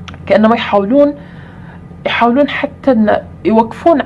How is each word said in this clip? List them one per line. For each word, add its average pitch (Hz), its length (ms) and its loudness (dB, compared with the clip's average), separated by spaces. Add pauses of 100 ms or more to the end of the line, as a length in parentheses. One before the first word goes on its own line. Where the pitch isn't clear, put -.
(260)
كأنما 214 280 2
يحاولون، 233 600 2 (920)
يحاولون 240 420 0
حتى - 440 -4
إن 214 300 2 (220)
يوقفون 233 600 2